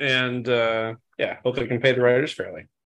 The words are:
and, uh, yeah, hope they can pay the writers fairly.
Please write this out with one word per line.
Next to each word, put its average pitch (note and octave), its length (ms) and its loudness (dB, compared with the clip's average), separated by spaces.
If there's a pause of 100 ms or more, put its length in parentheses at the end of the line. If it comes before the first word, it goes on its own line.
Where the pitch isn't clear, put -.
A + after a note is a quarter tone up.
and, B2+ 480 -2
uh, A2+ 460 0 (240)
yeah, - 260 -2
hope B2 100 0
they B2 140 -4
can A#2+ 120 -2
pay C3 120 4
the A#2+ 80 0
writers B2 320 2
fairly. F2+ 340 -10 (200)